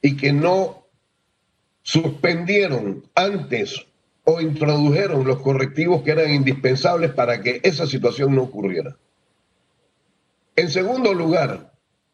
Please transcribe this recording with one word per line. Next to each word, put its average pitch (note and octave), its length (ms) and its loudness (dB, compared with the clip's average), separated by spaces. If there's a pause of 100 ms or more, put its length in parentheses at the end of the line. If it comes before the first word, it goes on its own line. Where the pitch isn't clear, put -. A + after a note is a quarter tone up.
y C#3 160 2
que C#3+ 160 2
no F3 540 0 (960)
suspendieron E3 1200 -2 (100)
antes D3+ 720 -2 (380)
o E3 180 2
introdujeron D3 840 2
los C3 160 0
correctivos C#3 600 0
que D3+ 100 0
eran D3+ 220 2
indispensables C3+ 800 2
para A#2+ 300 0
que B2 220 -4
esa D#3+ 220 2
situación C3+ 500 0
no C3+ 60 4
ocurriera. F#2+ 560 -6 (1600)
En E3+ 140 0
segundo G3+ 440 0
lugar, D#3+ 580 -2 (420)